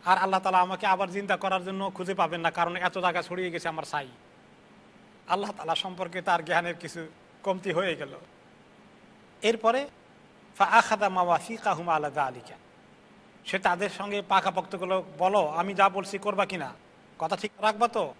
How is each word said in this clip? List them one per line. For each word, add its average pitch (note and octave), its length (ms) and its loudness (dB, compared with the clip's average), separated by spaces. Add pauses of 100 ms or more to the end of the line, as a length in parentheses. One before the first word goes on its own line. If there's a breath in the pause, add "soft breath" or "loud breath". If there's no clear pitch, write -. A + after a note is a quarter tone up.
আর F#3 140 6
আল্লাহ F#3+ 220 2
তাআলা F#3 200 4
আমাকে F#3 260 0
আবার F#3+ 240 2
জিন্দা G3 260 -2
করার F#3+ 280 -2
জন্য F#3+ 300 -4
খুঁজে F#3 200 -4
পাবেন E3+ 260 0
না, E3 100 2
কারণ E3+ 260 0
এত F3+ 220 -2
জায়গা F3 240 0
ছড়িয়ে F3+ 280 -6
গেছে E3 180 -6
আমার D#3 160 -6
ছাই। C#3+ 240 -6 (1200)
আল্লাহ G3+ 280 -2
তাআলা D#3+ 180 -2
সম্পর্কে F3+ 480 -6
তার F3 220 2
জ্ঞানের E3+ 300 0
কিছু E3 320 -12 (360)
কমতি F#3+ 300 -2
হয়ে E3+ 240 0
গেল। C#3+ 220 -12 (1200)
এরপরে A3+ 460 2 (680)
ফা G3 80 6
আখাযা G#3 440 6
মাওয়াসিকাহুম F3+ 800 2
আলা D3+ 220 0
যালিকা, C3 440 -4 (920)
সে G3 120 -2
তাদের F#3+ 320 0
সঙ্গে G3+ 320 -6
পাকাপোক্ত F#3 540 0
করলো, F#3 280 -2 (140)
"বলো, F#3 280 4
আমি F3 280 -2
যা G3 140 6
বলছি F#3+ 300 -4
করবা G3+ 280 0
কিনা, D3 280 -8 (440)
কথা F3 180 -2
ঠিক G#3 140 -6 (100)
রাখবা G#3+ 280 2
তো?" G3 320 -2